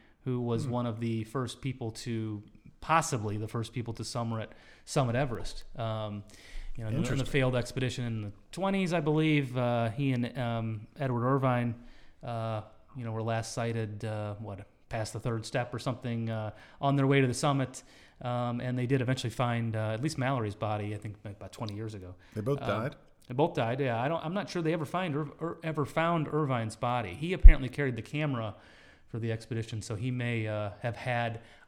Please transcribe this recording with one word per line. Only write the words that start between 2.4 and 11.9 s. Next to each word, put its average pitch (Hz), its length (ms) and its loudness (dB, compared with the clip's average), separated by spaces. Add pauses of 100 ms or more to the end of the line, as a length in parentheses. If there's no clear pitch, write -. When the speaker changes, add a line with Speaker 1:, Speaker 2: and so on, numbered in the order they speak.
Speaker 1:
possibly 120 560 2
the 107 100 -4
first 113 260 -4
people 117 220 -6
to 117 80 -8
summit, 113 480 -4 (340)
summit 123 300 2
Everest. 123 480 -2 (140)
Um, 110 460 -4 (520)
you 117 80 -6
know, 110 60 -4
in 110 60 0
the, - 40 2
in - 40 2
the - 60 0
Speaker 2:
Interesting. 131 160 0
Speaker 1:
failed 127 300 2
expedition 123 500 -2
in 113 160 -2
the 104 100 -6 (200)
twenties, 190 420 0
I 175 60 2
believe, 151 580 4
uh, 120 320 2
he 135 220 0
and, 123 260 0
um, 113 500 -2 (120)
Edward 123 280 0
Irvine, 127 460 4 (500)